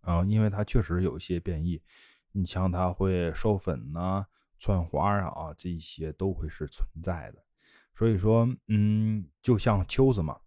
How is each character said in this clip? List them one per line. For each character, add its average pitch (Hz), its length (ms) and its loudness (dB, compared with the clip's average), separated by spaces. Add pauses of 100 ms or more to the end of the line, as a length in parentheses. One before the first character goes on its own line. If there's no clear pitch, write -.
啊， 87 220 2
因 107 180 2
为 107 80 4
它 101 140 -4
确 - 180 2
实 90 220 0
有 82 140 -2
一 - 20 -10
些 87 200 -4
变 80 240 -4
异， 85 160 -2 (520)
你 95 140 -2
像 92 260 -2
它 90 200 0
会 90 420 0
授 107 240 0
粉 69 340 -4
呐、 92 340 -2 (320)
窜 92 260 0
花 98 360 0
啊， 90 80 -4
啊， 78 280 -10
这 87 220 -8
些 78 360 -10
都 95 200 -2
会 80 160 -6
是 - 180 -8
存 - 200 -4 (160)
在 82 280 -6
的。 - 120 -20 (500)
所 113 140 2
以 110 100 4
说， 113 300 4 (220)
嗯， 107 540 2 (180)
就 123 160 4
像 98 280 2
秋 131 280 4
子 98 100 0
嘛 76 120 -4 (120)